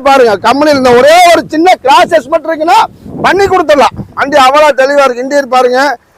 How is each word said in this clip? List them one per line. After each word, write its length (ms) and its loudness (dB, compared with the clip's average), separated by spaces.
பாருங்க, 240 2
கம்பெனியில் 360 0
இந்த 180 2
ஒரே 160 4
ஒரு 100 2
சின்ன 200 2
கிராச்சஸ் 480 0
மட்டும் 180 -4
இருக்குன்னா 260 0
பண்ணி 280 0
கொடுத்துடலாம். 420 0
வண்டி 260 -2
அவ்வளோ 240 2
தெளிவா 260 0
இருக்கு. 180 -6
இன்டீரியர் 300 -2
பாருங்க, 260 0